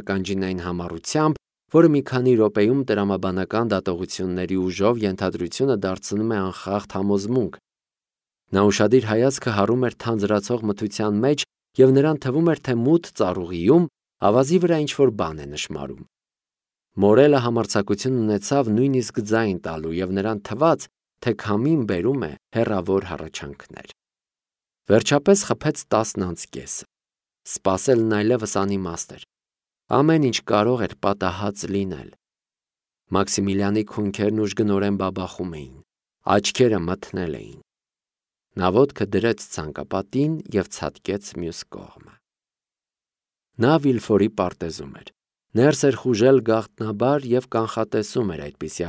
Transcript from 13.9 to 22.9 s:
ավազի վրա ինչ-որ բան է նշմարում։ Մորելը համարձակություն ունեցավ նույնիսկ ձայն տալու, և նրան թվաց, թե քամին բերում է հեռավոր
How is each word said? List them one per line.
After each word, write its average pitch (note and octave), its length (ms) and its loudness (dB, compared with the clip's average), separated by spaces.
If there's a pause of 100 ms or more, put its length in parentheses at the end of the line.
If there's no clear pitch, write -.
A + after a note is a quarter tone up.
ավազի C3+ 380 4
վրա E3+ 240 2
ինչ-որ C3+ 320 2
բան D#2+ 240 -4
է C#2+ 80 -12
նշմարում։ C#2+ 560 -10 (920)
Մորելը B2 440 8
համարձակություն A#2 800 0
ունեցավ G#2+ 480 0
նույնիսկ B2 480 0 (160)
ձայն A2 320 0
տալու, E2 320 -6
և F#2 160 -2
նրան G2+ 320 -4
թվաց, C#3 360 0 (420)
թե A#2+ 100 -2
քամին A#2 560 0
բերում G#2 340 -2
է D#2 100 -6 (200)
հեռավոր G2 560 0